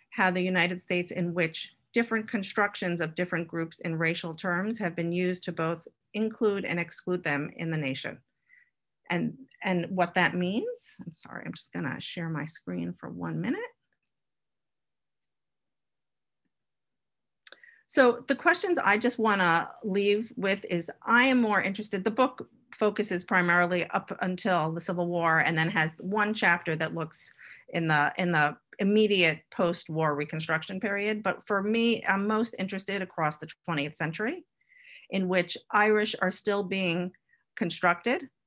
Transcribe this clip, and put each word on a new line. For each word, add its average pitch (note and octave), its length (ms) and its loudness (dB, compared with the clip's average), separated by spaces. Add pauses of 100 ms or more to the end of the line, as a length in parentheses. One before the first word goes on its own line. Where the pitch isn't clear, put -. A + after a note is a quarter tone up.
(120)
how F#3+ 180 2
the F3+ 120 0
United F3+ 400 2
States, F3 280 -2
in F3 240 -2
which E3 420 -2 (180)
different A3+ 340 0
constructions G3 760 -2
of D#3+ 140 -4
different F3 320 -2
groups E3 340 -6
in E3 160 -4
racial E3 360 -2
terms F#3+ 460 -4
have E3+ 160 -4
been E3+ 160 -2
used F3+ 320 -2
to F3+ 80 -6
both E3 360 -4 (260)
include G#3+ 520 0
and F3 140 -2
exclude F3+ 440 -4
them D3 320 -2
in E3 140 -6
the D#3+ 80 -2
nation. C3+ 400 -6 (920)
And, E3 280 -2 (260)
and F3+ 260 0
what F3+ 260 0
that F3 200 4
means, A3+ 600 -4 (100)
I'm D#3+ 80 -14
sorry, - 320 -16
I'm - 80 -10
just - 180 -20
gonna E3+ 280 -6
share E3 300 -8
my D3+ 160 -6
screen F3 480 -8
for - 160 -14
one E3+ 300 -6
minute. B3 200 -4 (4000)
So B3 420 4
the C#4 80 2
questions F4 440 2
I G3+ 180 4
just A#3 220 0
wanna F#3+ 500 4 (140)
leave G#3 520 0
with G3 320 0
is, E3+ 220 -2 (160)
I A#3+ 200 6
am B3+ 140 6
more G#3 220 4
interested, G3 420 -4
the G#3+ 60 0
book B3+ 400 0 (220)
focuses G3+ 520 0
primarily F3 680 4
up - 300 -4
until F3+ 500 0
the E3+ 100 -6
Civil F3 240 -2
War E3 360 2
and D#3 140 0
then D#3+ 140 2
has E3 300 0
one G#3 340 0
chapter F3 420 0
that D#3+ 200 -4
looks - 360 -8 (380)
in E3 180 -2
the, D3+ 300 4
in F3+ 140 0
the D3+ 260 2 (220)
immediate G3 600 4 (120)
post-war D#3+ 640 0
Reconstruction D#3+ 640 -4
period. G#3 440 -2
But - 240 -2
for G3+ 140 0
me, A3+ 440 0
I'm G3 220 2
most A3 320 0
interested F#3+ 420 -6
across D#3+ 360 -2
the D#3+ 100 -14 (180)
twentieth D3+ 300 -2
century, G#3+ 500 -4 (640)
in F#3+ 180 0
which F3+ 300 0 (140)
Irish G#3+ 500 4
are F#3 100 2
still G3+ 320 -2
being F3+ 480 -2 (440)
constructed F#3 760 0 (180)